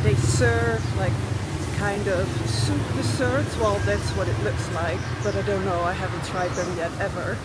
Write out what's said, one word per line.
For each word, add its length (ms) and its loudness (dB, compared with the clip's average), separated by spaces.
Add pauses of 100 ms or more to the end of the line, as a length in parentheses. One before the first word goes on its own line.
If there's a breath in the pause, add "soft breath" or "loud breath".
They 140 6
serve, 640 2 (160)
like, 160 2 (640)
kind 300 0
of 200 2 (220)
soup 320 2 (140)
desserts. 600 0
Well, 280 2
that's 260 0
what 160 0
it 160 0
looks 300 -2
like, 260 0 (240)
but 120 0
I 80 0
don't 220 0
know, 160 0
I 120 0
haven't 320 -4
tried 260 -2
them 260 -2
yet 220 -2
ever. 460 -2